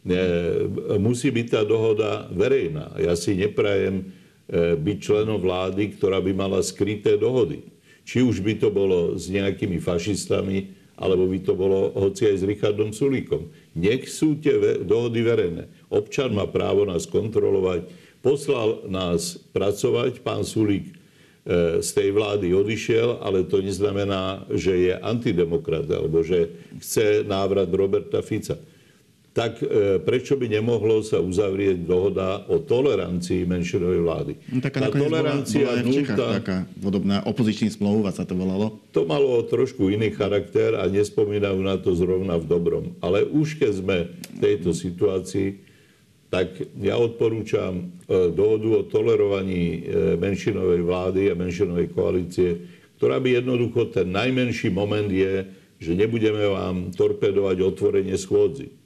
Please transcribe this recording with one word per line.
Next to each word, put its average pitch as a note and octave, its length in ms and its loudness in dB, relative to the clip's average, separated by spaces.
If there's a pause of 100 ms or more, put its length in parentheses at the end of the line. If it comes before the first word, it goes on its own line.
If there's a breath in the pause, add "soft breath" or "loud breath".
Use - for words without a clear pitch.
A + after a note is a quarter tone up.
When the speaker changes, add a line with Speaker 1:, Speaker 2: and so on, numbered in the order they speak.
Speaker 1:
E, F#2 960 0
musí A#2+ 320 2
byť A#2 240 0
tá A2+ 80 2
dohoda G#2+ 720 2
verejná. F#2 640 0
Ja F2 160 2
si F#2+ 240 0
neprajem, F#2+ 720 0 (400 loud breath)
e, E2+ 240 2
byť D#2+ 240 -2
členom G#2+ 400 0
vlády, F#2 640 -2
ktorá F#2+ 160 2
by F#2 160 0
mala F#2+ 320 0
skryté G#2 560 0
dohody. A2 400 0 (400 soft breath)
Či B2+ 240 0
už F#2+ 160 2
by G#2+ 240 0
to G2+ 80 4
bolo F#2 400 2
s F2 160 -8
nejakými G2 480 -2
fašistami, F#2+ 960 -2 (240 loud breath)
alebo F#2 320 2
by F#2+ 160 -2
to G2+ 80 2
bolo F#2+ 400 2
hoci G2+ 400 2
aj F2+ 80 0
s - 80 0
Richardom G#2 400 -2
Sulíkom. G#2+ 560 -2 (320 loud breath)
Nech G2+ 320 0
sú D3+ 320 0
tie C3 160 2
ve-, G#2 240 2
dohody A#2 400 0
verejné. G#2+ 480 0 (240 loud breath)
Občan A#2 400 -2
má G2 160 -2
právo F#2+ 320 2
nás F#2 240 0
kontrolovať. G2 800 0 (400 loud breath)
Poslal B2 640 0
nás F2+ 480 -2 (160)
pracovať A#2+ 720 0
pán G#2+ 160 -2
Sulík, G2+ 520 0 (520 soft breath)
e, F2 360 2
z E2 120 -4
tej G2+ 160 2
vlády G2+ 480 0
odišiel, A2+ 640 0
ale F#2+ 240 0
to G2 160 0
neznamená, G2 880 -2
že F#2+ 280 0
je F#2 200 4
antidemokrat, E2+ 920 -2
alebo E2 360 0
že E2+ 240 2 (320 loud breath)
chce G#2+ 440 2
návrat G2 440 0
Roberta G2 560 0
Fica. G#2 320 -6 (760 soft breath)
Tak, A#2 320 -2
e, G2+ 340 2
prečo B2 380 0
by B2+ 160 -4
nemohlo A2 480 2
sa G#2 240 0
uzavrieť F#2+ 640 0
dohoda F#2+ 580 0
o F2 140 2
tolerancii F#2 880 0
menšinovej F2 560 0
vlády? D#2+ 300 -2 (180)
Speaker 2:
No, B2+ 80 0
taká C3 240 -2
Speaker 1:
Tá A2 80 0
Speaker 2:
nakoniec C#3+ 160 2
bola, D#3+ 160 0
Speaker 1:
tolerancia C#3+ 400 0
Speaker 2:
bola B2 80 0
aj A#2+ 80 0
v A#2 80 0
Čechách C3 320 2
Speaker 1:
nultá. A2+ 160 0
Speaker 2:
taká G2 220 -2 (180)
podobná G2 480 0
opozičná A2 480 0
zmlouva G2+ 400 0
sa F2 160 -6
to F#2 80 -4
volalo. F#2+ 560 -2
Speaker 1:
To - 160 0
malo C3+ 400 2
trošku A#2 400 0
iný G#2 240 2
charakter G#2 640 0
a G2+ 100 -2
nespomínajú G2+ 760 0
na F#2+ 200 0
to F#2 160 2
zrovna F#2 400 0
v D#2+ 100 -2
dobrom. E2 400 0 (140)
Ale F#2 240 2
už D3+ 320 0
keď A#2+ 160 2
sme F#2+ 260 -2 (140)
v - 320 -18
tejto E2 320 2
situácii, F#2+ 880 -2 (640 soft breath)
tak F#2 200 0 (280)
ja G2+ 200 0
odporúčam, G#2+ 920 -2 (160)
e, F#2 280 2
dohodu G#2+ 480 2
o - 40 2
tolerovaní, G2 800 0 (140)
e, - 20 -8 (360)
menšinovej F#2 640 0
vlády F#2 480 0
a F2+ 80 2
menšinovej F2 560 -2
koalície, F2+ 580 0 (460 loud breath)
ktorá C3 240 0
by B2+ 200 2
jednoducho, A#2+ 520 0
ten F2+ 200 -2
najmenší B2 580 -2
moment G#2 380 0
je, F#2+ 400 0 (280 loud breath)
že E2 160 -6
nebudeme G#2+ 540 2
vám F#2 480 -2
torpedovať G2+ 640 2
otvorenie F#2+ 560 0
schôdzi. F2+ 540 0 (160)